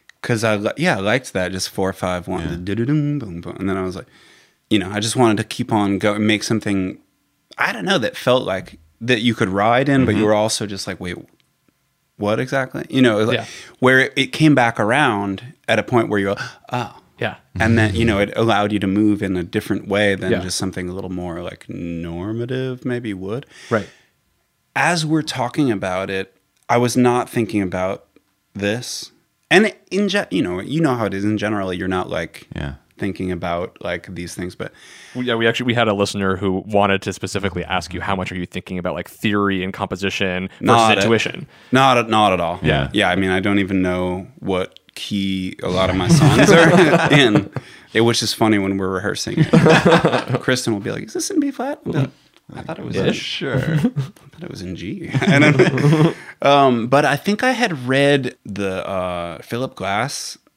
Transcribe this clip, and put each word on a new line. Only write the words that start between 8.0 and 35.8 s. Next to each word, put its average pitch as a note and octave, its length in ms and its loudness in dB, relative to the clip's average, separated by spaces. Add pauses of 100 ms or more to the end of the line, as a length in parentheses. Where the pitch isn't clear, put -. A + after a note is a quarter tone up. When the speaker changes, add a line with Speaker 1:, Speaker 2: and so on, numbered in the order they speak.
Speaker 1:
felt B2+ 260 2
like, F#2+ 340 -6 (220)
that A#2 220 0
you A#2 120 2
could A2 140 0
ride A2+ 400 2
in, C3+ 160 4
but A2+ 80 2
you G2+ 60 0
Speaker 2:
Mm-hmm. G#2+ 80 2
Speaker 1:
were G#2+ 80 4
also G#2+ 320 0
just G2 200 -10
like, F#2 140 -8
"Wait, F2+ 160 -8 (1000)
what G#2 220 -2
exactly?" C3 520 -4
You C3+ 120 2
know, A2+ 140 4
it G#2+ 40 2
was A2 80 2
like, G#2+ 100 0
Speaker 3:
Yeah. - 60 -8 (340)
Speaker 1:
where C3 220 6
it, C3 160 0
it C3+ 160 2
came D#3 220 6
back A#2+ 240 4
around G#2+ 640 0 (260)
at A2+ 100 2
a G#2 40 2
point A2+ 280 0
where G#2 100 0
you're, G2 160 0 (360)
"Oh." B2 240 -6 (220)
Speaker 3:
Yeah. G#2+ 160 -6 (240)
Speaker 1:
And A2+ 180 2
then, G#2+ 180 2
you A2+ 120 0
know, G#2 120 2
it G2+ 160 0
allowed G#2 380 0
you G#2 60 0
to F#2+ 80 -4
move G#2 360 2
in F#2+ 140 -2
a F2+ 60 -2
different - 460 -4
way G2+ 260 2
than F#2+ 180 -2
Speaker 3:
Yeah. G2+ 80 0
Speaker 1:
just F2+ 160 -6
something F#2 320 -6
a F2+ 60 -8
little F#2+ 180 -10
more, F2 300 -8
like, - 260 -14
normative G#2+ 1160 -8
maybe B2 260 -4
would. G2 320 -8 (240)
Speaker 3:
Right. G#2 180 0 (880)
Speaker 1:
As D#3 280 0
we're D#3 180 0
talking C3 480 -2
about F#2+ 400 -4
it, F#2+ 240 -6 (340)
I A#2 100 2
was A#2+ 180 2
not B2 320 2
thinking A2 320 -2
about F#2 460 -4 (480)
this. G2+ 560 -6 (400)
And G3 240 4 (160)
in G3 180 0
ge-, F#3+ 220 -4
you F3+ 120 0
know, F#2+ 180 -4
you C#3+ 200 -4
know C#3 140 2
how A2+ 120 -2
it F#2+ 80 -4
is G2 100 -4
in G#2+ 140 0
general, G2+ 360 -2
you're F#2 140 -4
not, F#2 200 -2
like, - 460 -8
Speaker 2:
Yeah. C#2+ 200 -8 (220)
Speaker 1:
thinking F#2 360 -6
about, F2 480 -6
like, F2+ 340 -8
these F2 200 -10
things, F#2 200 -8
but - 180 -12 (420)
Speaker 3:
We, B2+ 100 -6
yeah, A#2+ 100 0
we A#2 140 2
actually, B2 180 0
we A#2+ 80 2
had A#2 140 2